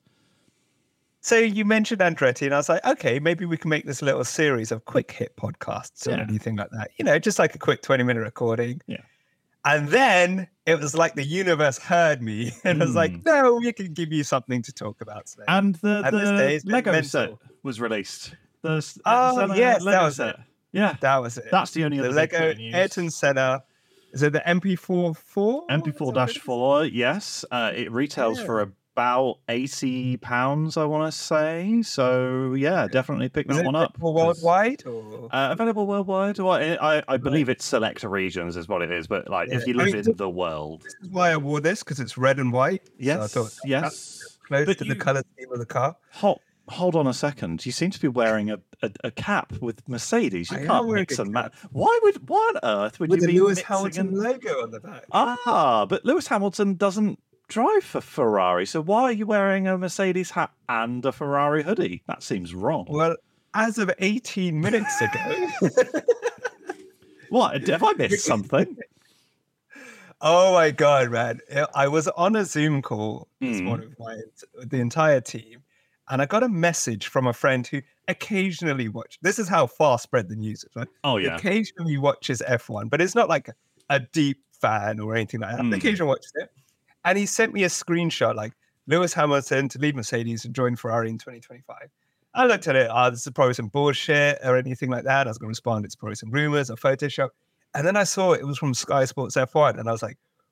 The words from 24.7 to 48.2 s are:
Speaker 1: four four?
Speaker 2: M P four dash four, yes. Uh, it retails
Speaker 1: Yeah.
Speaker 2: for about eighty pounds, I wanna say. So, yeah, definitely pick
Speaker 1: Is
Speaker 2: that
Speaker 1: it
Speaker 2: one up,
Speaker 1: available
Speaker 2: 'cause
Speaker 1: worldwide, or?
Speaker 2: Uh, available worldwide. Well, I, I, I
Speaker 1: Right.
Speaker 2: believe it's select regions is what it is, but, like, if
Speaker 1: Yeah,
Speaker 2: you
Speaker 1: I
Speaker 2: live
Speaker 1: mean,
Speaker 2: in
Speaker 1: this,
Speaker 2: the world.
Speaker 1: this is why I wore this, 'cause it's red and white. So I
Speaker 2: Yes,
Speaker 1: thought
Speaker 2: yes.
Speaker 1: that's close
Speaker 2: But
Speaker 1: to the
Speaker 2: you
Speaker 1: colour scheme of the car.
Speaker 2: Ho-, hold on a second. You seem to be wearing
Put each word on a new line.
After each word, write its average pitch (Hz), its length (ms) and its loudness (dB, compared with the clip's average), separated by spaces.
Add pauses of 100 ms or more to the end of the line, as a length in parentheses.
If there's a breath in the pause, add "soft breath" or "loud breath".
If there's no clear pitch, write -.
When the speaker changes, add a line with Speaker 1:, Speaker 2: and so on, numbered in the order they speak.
Speaker 1:
four 175 360 0
four? 226 560 -2
Speaker 2:
M 147 140 2
P 147 80 -4
four 135 220 -4
dash 127 260 0
four, 135 460 2
yes. 127 680 -2
Uh, 117 240 -2
it 117 160 -6
retails 123 480 -2
Speaker 1:
Yeah. 113 80 -8
Speaker 2:
for 113 140 0 (360)
about 123 440 0 (100)
eighty 127 640 -4
pounds, 143 640 -2
I 160 60 2
wanna 151 280 -2
say. 165 720 0
So, 127 720 0
yeah, 139 340 0
definitely 131 400 0
pick 143 180 -4
Speaker 1:
Is 139 100 0
Speaker 2:
that 165 40 2
Speaker 1:
it 175 60 2
Speaker 2:
one 135 100 0
up, - 220 0
Speaker 1:
available 165 160 -2
Speaker 2:
'cause - 0 -
Speaker 1:
worldwide, 170 720 2
or? 214 460 -12
Speaker 2:
Uh, 135 200 2
available 214 340 0
worldwide. 196 520 -2
Well, 185 140 2
I, 156 280 0
I, 151 280 2
I 127 40 -2
Speaker 1:
Right. 127 100 0
Speaker 2:
believe 135 280 2
it's - 160 -4
select 110 380 -2
regions 92 520 -4
is 85 120 -10
what 92 120 -2
it 82 100 -4
is, 85 160 -4
but, - 220 -4
like, 87 240 -2
if 123 80 0
Speaker 1:
Yeah, 120 60 -4
Speaker 2:
you 123 80 0
Speaker 1:
I - 20 -2
Speaker 2:
live 123 100 2
Speaker 1:
mean, 190 100 0
Speaker 2:
in 104 100 -4
Speaker 1:
this, 113 100 2
Speaker 2:
the 98 140 -4
world. 82 540 -6
Speaker 1:
this - 180 -18
is 185 80 -14
why 180 220 2
I 156 40 2
wore 147 240 -2
this, 170 220 0
'cause 139 180 -8
it's 120 160 -10
red 135 220 2
and 127 140 0
white. 143 320 0
So 143 380 -4
I 107 40 -4
Speaker 2:
Yes, - 20 -4
Speaker 1:
thought 110 240 -4 (140)
Speaker 2:
yes. 139 260 -2 (300)
Speaker 1:
that's - 240 -20
close 147 200 0
Speaker 2:
But 190 120 0
Speaker 1:
to 143 80 -8
the 135 80 -2
Speaker 2:
you 98 100 -8
Speaker 1:
colour 135 180 0 (140)
scheme 127 160 -14
of 123 60 -6
the 117 80 -8
car. 135 300 -2 (160)
Speaker 2:
Ho-, - 280 0 (280)
hold 175 280 0
on 147 100 4
a 127 60 0
second. 110 540 -4
You 123 60 -8
seem 170 180 -2
to - 100 -10
be 160 80 2
wearing 110 420 2